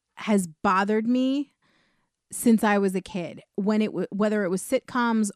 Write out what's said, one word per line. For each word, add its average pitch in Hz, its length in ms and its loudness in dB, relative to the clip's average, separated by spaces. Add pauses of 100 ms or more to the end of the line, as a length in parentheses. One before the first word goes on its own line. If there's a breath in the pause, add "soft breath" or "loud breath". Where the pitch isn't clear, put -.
(180)
has 202 280 0
bothered 202 640 0
me 262 460 0 (800)
since 226 320 4
I 208 140 4
was 196 160 2
a 190 80 -4
kid. - 400 -10 (140)
When 214 260 0
it 214 60 0
w-, 175 240 -4
whether 208 320 0
it 175 60 -2
was 185 120 -2
sitcoms, 233 760 0